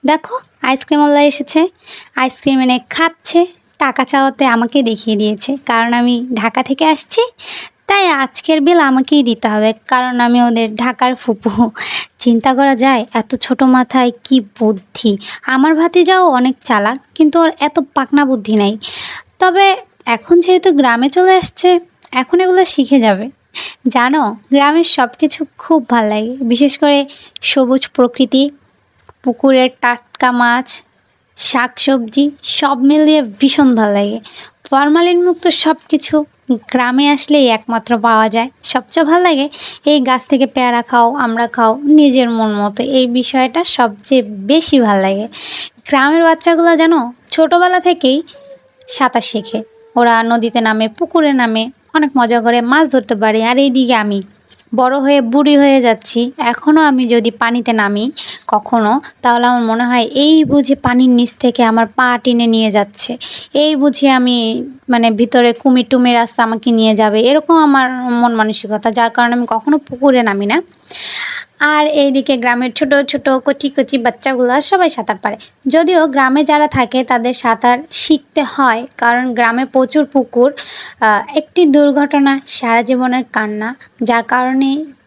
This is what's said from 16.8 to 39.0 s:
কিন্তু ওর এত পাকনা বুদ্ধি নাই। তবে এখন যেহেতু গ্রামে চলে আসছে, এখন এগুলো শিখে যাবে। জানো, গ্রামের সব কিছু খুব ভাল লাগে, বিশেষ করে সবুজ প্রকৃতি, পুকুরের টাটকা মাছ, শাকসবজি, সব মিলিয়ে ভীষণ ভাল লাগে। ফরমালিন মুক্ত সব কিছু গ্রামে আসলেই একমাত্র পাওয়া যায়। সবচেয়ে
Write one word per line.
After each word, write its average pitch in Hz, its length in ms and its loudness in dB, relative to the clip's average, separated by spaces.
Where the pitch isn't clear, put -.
কিন্তু 302 300 2
ওর 320 80 2
এত 294 80 -4
পাকনা 285 360 0
বুদ্ধি 214 300 -2
নাই। 202 120 0
তবে 381 240 2
এখন - 280 0
যেহেতু 370 260 2
গ্রামে 247 360 2
চলে 370 260 4
আসছে, - 280 -2
এখন 262 240 -2
এগুলো 370 180 2
শিখে 269 320 2
যাবে। 202 200 0
জানো, 262 280 2
গ্রামের 294 420 2
সব 247 140 0
কিছু 311 200 -2
খুব 320 160 2
ভাল 226 200 2
লাগে, 220 200 -4
বিশেষ 277 300 2
করে 285 180 2
সবুজ 262 340 0
প্রকৃতি, 262 480 0
পুকুরের 262 460 2
টাটকা 247 460 -4
মাছ, 240 260 0
শাকসবজি, 247 880 -2
সব 277 200 0
মিলিয়ে 302 320 4
ভীষণ 277 300 2
ভাল 208 180 2
লাগে। 202 220 -2
ফরমালিন 320 600 2
মুক্ত 349 180 -2
সব 311 140 0
কিছু 302 240 -2
গ্রামে 254 340 0
আসলেই 285 300 2
একমাত্র 226 340 -6
পাওয়া 220 300 4
যায়। 233 140 -2
সবচেয়ে - 380 -2